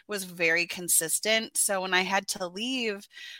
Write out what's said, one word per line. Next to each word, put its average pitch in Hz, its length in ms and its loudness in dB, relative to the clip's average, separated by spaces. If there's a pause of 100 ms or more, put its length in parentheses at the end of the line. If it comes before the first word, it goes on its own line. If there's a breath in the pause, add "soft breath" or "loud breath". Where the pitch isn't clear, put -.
was 202 160 -4
very 170 420 2
consistent. 185 920 0
So 190 240 2
when 185 120 0
I 185 80 6
had 196 280 0
to 185 180 -4
leave 214 600 -4 (320 loud breath)